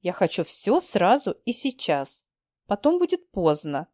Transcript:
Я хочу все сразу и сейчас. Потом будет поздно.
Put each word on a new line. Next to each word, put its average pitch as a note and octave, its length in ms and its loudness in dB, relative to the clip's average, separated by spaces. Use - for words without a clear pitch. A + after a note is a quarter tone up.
Я F3+ 120 -4
хочу E3+ 320 0
все - 360 0
сразу G#3 520 2
и A#3 80 -2
сейчас. E3 720 -4
Потом D4+ 320 0
будет F4 320 -2
поздно. D3+ 640 0